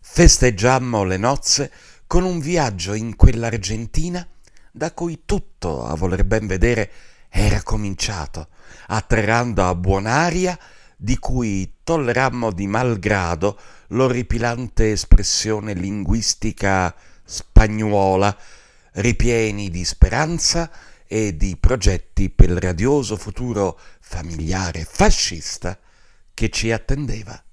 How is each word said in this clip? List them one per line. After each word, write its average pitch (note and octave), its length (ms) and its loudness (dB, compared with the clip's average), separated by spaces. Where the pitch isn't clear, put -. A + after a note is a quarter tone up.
Festeggiammo B2 840 4
le F#2 120 -2
nozze C3+ 540 -2
con F3+ 160 4
un F3+ 160 -2
viaggio A#2+ 520 -2
in A2 220 -6
quell'Argentina A#2 1120 2
da D3+ 180 -6
cui E3+ 340 -10
tutto, D2+ 640 -6
a C#2+ 80 -4
voler F2+ 300 0
ben G#2+ 240 0
vedere, G#2 420 0
era G#2 340 2
cominciato, G2 840 -6
atterrando A2+ 760 0
a F2+ 120 0
Buonaria, C#3+ 840 -2
di B2 220 -2
cui A2 540 -2
tollerammo B2 680 0
di G2 160 -6
malgrado G2+ 920 -2
l'orripilante A#2+ 1000 -2
espressione G#2 840 2
linguistica F#2+ 1200 -2
spagnuola, G#2 1120 2
ripieni G#2+ 760 0
di F2 140 -6
speranza D#3+ 840 0
e G#2 300 -4
di F2+ 200 -2
progetti G2 720 2
per - 200 8
il F2 100 0
radioso G#2+ 580 -2
futuro G2+ 640 -6
familiare E2 840 -6
fascista - 960 -2
che A2+ 160 -2
ci A2+ 220 -4
attendeva. A2 680 -4